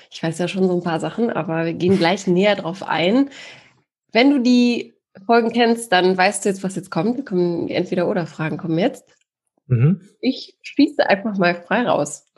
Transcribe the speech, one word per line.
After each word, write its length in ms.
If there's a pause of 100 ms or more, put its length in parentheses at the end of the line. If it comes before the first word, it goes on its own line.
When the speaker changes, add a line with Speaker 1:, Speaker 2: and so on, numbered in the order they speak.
(100)
Speaker 1:
Ich 120
weiß 160
ja 100
schon 180
so 100
ein 60
paar 180
Sachen, 300
aber 360
wir 80
gehen 240
gleich 280
<laughs> 0
näher 300
drauf 260
ein. 480 (800)
Wenn 180
du 100
die 540 (320)
Folgen 260
kennst, 400
dann 240
weißt 280
du 40
jetzt, 160
was 120
jetzt 140
kommt. 260
Wir 80
kommen 440
die 60
Entweder-oder-Fragen 840
kommen 200
jetzt. 260 (640)
Speaker 2:
Mhm. 320 (200)
Speaker 1:
Ich 420
spieße 460
einfach 300
mal 160
frei 320
raus. 400 (120)